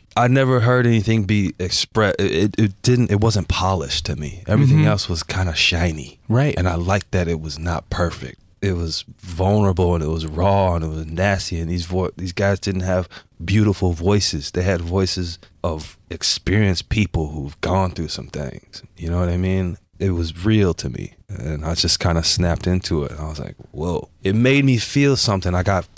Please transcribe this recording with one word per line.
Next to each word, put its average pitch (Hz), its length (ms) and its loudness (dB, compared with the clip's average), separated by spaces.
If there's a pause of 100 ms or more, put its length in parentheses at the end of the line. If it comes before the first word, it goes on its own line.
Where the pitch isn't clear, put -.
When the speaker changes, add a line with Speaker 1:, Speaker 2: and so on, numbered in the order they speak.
(160)
Speaker 1:
I 120 120 4
never 131 320 4
heard 123 260 4
anything 113 380 2
be 98 340 2
expressed. 95 600 0
It, 98 120 2
it, 98 240 2
it 104 260 0
didn't, 123 280 2
it 101 100 2
wasn't 101 280 2
polished 90 580 -2
to 78 100 -4
me. 73 300 -10
Everything 135 320 6
Speaker 2:
Mm-hmm. 104 80 6
Speaker 1:
else 104 220 0
was 82 160 -2
kinda 92 300 -2
shiny. 82 640 -2 (100)
Speaker 2:
Right. 131 280 2
Speaker 1:
And 90 120 0
I 85 80 -2
liked 92 340 -2
that 87 180 0
it 82 120 -2
was 76 180 -10
not 82 320 -4
perfect. 78 500 -4 (220)
It 95 140 0
was 82 280 -6 (140)
vulnerable 92 760 2
and 82 80 0
it 76 60 -2
was 80 160 -2
raw 90 520 2
and 80 80 -2
it 80 40 -4
was 78 160 -6
nasty. 87 560 -2
And 82 80 -4
these 87 160 -2
vo-, 90 320 -2
these 90 160 -8
guys 98 260 0
didn't 95 240 -4
have 90 240 0 (380)
beautiful 98 480 2
voices. 85 600 -2
They 90 100 0
had 90 180 0
voices 90 580 -2 (240)
of 80 360 -8 (100)
experienced - 800 -2
people 90 440 0
who've 71 280 -10
gone 92 300 0
through 80 180 -6
some - 200 -10
things. - 540 -12 (140)
You 82 140 -6
know 87 80 0
what 90 100 0
I 87 80 0
mean? 92 400 -2 (220)
It 98 120 0
was 85 340 -4
real 101 300 4
to - 160 -8
me. - 240 -10 (140)
And 73 360 -8
I 82 100 -2
just - 260 0
kinda 85 220 2
snapped 85 440 0
into 90 380 0
it. 67 80 -8
And 73 80 -12
I 78 80 -8
was 78 120 -10
like, - 160 -12 (160)
"Whoa." 80 360 -6 (140)
It 95 120 0
made 135 300 4
me 131 140 4
feel 139 380 2
something. 92 380 0
I 92 80 2
got 95 240 0 (120)